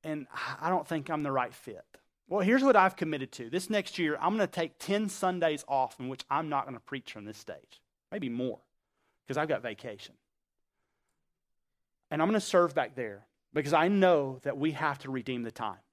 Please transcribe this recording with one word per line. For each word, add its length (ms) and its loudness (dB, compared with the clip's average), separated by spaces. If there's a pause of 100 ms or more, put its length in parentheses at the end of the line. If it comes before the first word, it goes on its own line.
and 240 -6 (320)
I 120 -2
don't 180 0
think 220 -4
I'm 120 -2
the 100 -2
right 200 0
fit." 320 -16 (420)
Well, 140 0
here's 220 6
what 140 8
I've 200 6
committed 360 -4
to. 180 -10
This 180 -4
next 300 -2
year, 200 0
I'm 140 0
gonna 140 2
take 320 -4
ten 320 -2
Sundays 580 0
off 320 -2
in 80 -6
which 220 -10
I'm 180 0
not 160 -2
gonna 160 -10
preach 320 -10
from 140 -14
this 100 -12
stage. 460 -16 (280)
Maybe 200 -6
more, 300 -4 (680)
'cause 80 -4
I've 120 -2
got 120 0
vacation. 540 -12 (1900)
And 140 0
I'm 60 4
gonna 120 2
serve 320 4
back 220 -2
there 320 -8 (260)
because 200 0
I 160 6
know 540 4
that 140 -4
we 160 0
have 280 -4
to 100 -12
redeem 320 -4
the 80 -6
time. 300 -8 (120)